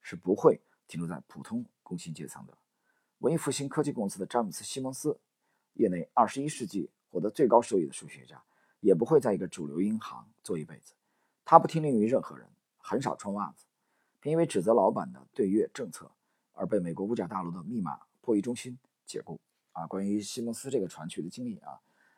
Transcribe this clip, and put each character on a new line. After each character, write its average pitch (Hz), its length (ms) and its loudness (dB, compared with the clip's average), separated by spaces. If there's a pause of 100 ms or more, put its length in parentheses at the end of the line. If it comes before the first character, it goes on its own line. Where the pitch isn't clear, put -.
是 - 140 -14
不 90 200 0
会 147 240 4 (280)
停 80 120 -10
留 85 80 -6
在 80 200 -10
普 - 160 -16
通 117 200 -6 (200)
工 - 120 -10
薪 170 160 -10
阶 78 140 -12
层 - 220 -16
的。 - 100 -20 (640)
文 123 120 2
艺 165 60 2
复 147 140 -4
兴 139 180 -4
科 156 140 0
技 143 80 -2
公 101 180 -4
司 - 80 -12
的 92 80 -6
詹 - 180 0
姆 190 80 -6
斯· - 160 -12
西 - 120 -8
蒙 131 120 -6
斯， 135 280 -4 (540)
业 110 160 4
内 87 240 -4
二 117 140 6
十 135 140 -6
一 147 60 -4
世 - 200 -8
纪 87 240 -6 (180)
获 92 100 -6
得 104 120 -2
最 139 160 4
高 117 120 10
收 113 200 0
益 80 80 0
的 67 40 -10
数 - 160 -16
学 69 180 -20
家， - 180 -20 (360)
也 98 140 6
不 85 100 2
会 147 160 6
在 117 140 2
一 92 40 0
个 90 100 -4
主 82 180 -10
流 73 160 -2
银 110 180 0
行 60 300 -14 (140)
做 101 120 -4
一 76 80 -6
辈 80 160 -16
子。 - 140 -20 (500)
他 165 140 10
不 160 100 8
听 156 140 -2
令 139 180 2
于 104 60 4
任 113 160 2
何 76 160 -14
人， 57 100 -20 (300)
很 110 240 -2
少 107 140 -2
穿 101 180 -8
袜 101 200 -4
子， - 120 -20 (540)
并 - 120 -4
因 160 60 2
为 165 80 4
指 104 160 0
责 104 120 6
老 107 180 6
板 78 200 -4
的 65 220 -20
对 107 160 2
越 101 240 4
政 110 180 -8
策 - 200 -18 (420)
而 98 140 -6
被 101 120 2
美 85 140 -2
国 95 100 -4
物 110 120 -2
价 107 120 -2
大 95 140 -4
楼 85 80 -6
的 87 140 -8
密 107 180 -6
码 78 180 -6 (220)
破 117 140 0
译 101 60 2
中 120 140 -4
心 123 220 -12 (260)
解 - 180 -10
雇。 - 180 -14 (320)
啊， 82 140 -8
关 95 180 -4
于 101 160 0
西 104 220 -8
蒙 117 100 -4
斯 127 200 -10
这 131 80 2
个 92 80 -2
传 80 200 -12
奇 90 140 -10
的 80 80 -6
经 123 160 -10
历 110 140 -8
啊， 71 200 -16 (380)